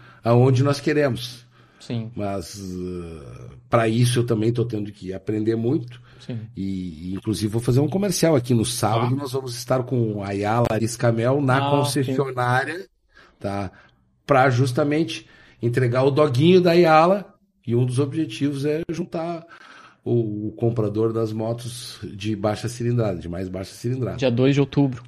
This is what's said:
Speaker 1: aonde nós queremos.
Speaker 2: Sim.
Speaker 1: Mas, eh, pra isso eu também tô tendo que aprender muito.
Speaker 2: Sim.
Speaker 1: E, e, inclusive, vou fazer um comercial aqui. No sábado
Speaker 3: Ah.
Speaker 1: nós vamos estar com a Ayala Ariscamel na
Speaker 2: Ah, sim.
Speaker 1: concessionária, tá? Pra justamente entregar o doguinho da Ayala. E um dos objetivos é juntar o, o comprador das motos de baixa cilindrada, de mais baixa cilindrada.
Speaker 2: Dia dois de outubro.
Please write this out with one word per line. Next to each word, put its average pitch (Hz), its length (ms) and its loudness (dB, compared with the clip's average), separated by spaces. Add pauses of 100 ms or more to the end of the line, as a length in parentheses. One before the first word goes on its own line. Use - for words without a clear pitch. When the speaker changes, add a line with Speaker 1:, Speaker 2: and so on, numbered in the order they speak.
(220)
Speaker 1:
aonde 120 400 6
nós 143 180 0
queremos. 147 640 -2 (360)
Speaker 2:
Sim. 117 340 -8
Speaker 1:
Mas, 98 460 -6
eh, 85 880 -10 (180)
pra 113 200 2
isso 120 320 2
eu 120 60 2
também 117 260 2
tô 120 120 0
tendo 107 280 -6
que 92 200 -12
aprender 107 440 -2
muito. 120 440 -4 (200)
Speaker 2:
Sim. 120 180 -10 (180)
Speaker 1:
E, 92 540 -8
e, 98 40 -6
inclusive, 104 360 -2
vou 117 120 -2
fazer 127 180 2
um 151 80 2
comercial 175 480 2
aqui. 123 180 0
No 110 100 4
sábado 117 500 0
Speaker 3:
Ah. 139 40 -2
Speaker 1:
nós 139 140 -10
vamos 127 240 -6
estar 131 260 -2
com 113 400 -2
a 98 60 -6
Ayala 104 420 0
Ariscamel 113 680 0
na 131 180 2
Speaker 2:
Ah, 139 120 -2
sim. 143 60 2 (280)
Speaker 1:
concessionária, 131 840 -2 (520)
tá? 98 340 -6 (540)
Pra 135 240 6
justamente 147 760 0 (360)
entregar 123 420 2
o 139 60 6
doguinho 151 500 6
da 175 120 4
Ayala. 175 640 6 (320)
E 117 80 0
um 123 120 4
dos 123 120 -2
objetivos 143 680 -2
é 151 260 -2
juntar 170 560 -6 (580)
o, 110 440 -2
o - 40 -8
comprador 110 600 0
das 113 200 -2
motos 113 720 -8
de 101 320 -6
baixa 104 340 -2
cilindrada, 117 520 -2
de 82 80 -10
mais 95 200 -6
baixa 92 260 -10
cilindrada. 120 420 -6
Speaker 2:
Dia 127 140 2
dois 131 240 4
de 143 60 4
outubro. 139 480 0